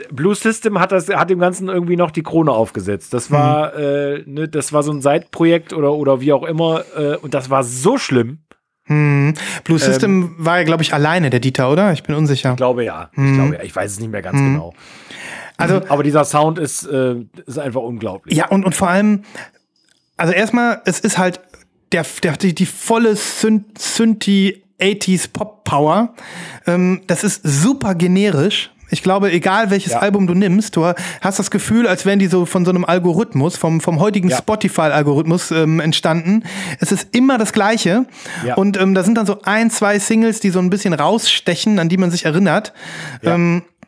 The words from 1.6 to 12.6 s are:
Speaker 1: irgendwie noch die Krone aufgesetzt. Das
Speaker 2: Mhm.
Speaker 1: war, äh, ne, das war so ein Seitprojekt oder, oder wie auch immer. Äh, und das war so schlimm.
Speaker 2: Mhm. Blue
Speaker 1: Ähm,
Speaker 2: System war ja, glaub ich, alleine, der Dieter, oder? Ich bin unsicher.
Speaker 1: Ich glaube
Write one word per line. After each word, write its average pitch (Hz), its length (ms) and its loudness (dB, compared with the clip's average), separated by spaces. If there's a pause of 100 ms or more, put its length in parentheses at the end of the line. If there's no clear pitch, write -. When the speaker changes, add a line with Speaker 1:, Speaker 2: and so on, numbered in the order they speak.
Speaker 1:
irgendwie 175 280 0
noch 170 160 0
die 165 100 -4
Krone 160 300 -2
aufgesetzt. 104 640 -4
Das 120 160 -4
Speaker 2:
Mhm. - 20 -2
Speaker 1:
war, 147 420 0
äh, 143 520 -4
ne, 151 200 -8
das 151 240 -6
war 147 120 2
so 151 100 -2
ein 139 80 -6
Seitprojekt 156 720 0
oder, 147 200 0
oder 135 280 0
wie 143 100 2
auch 139 120 2
immer. 165 400 -2 (120)
Äh, 147 220 -2
und 147 160 -12
das 131 160 -4
war 135 140 2
so 127 340 0
schlimm. 123 420 -2 (480)
Speaker 2:
Mhm. 147 460 2 (300)
Blue 165 160 2
Speaker 1:
Ähm, 143 40 -2
Speaker 2:
System 170 540 2
war 165 220 2
ja, 175 40 2
glaub 165 180 2
ich, - 120 -2
alleine, 151 380 2
der 123 80 2
Dieter, 131 320 0
oder? 190 220 4
Ich 139 100 -6
bin 151 120 -4
unsicher. 143 360 0
Speaker 1:
Ich 123 60 -2
glaube 123 280 0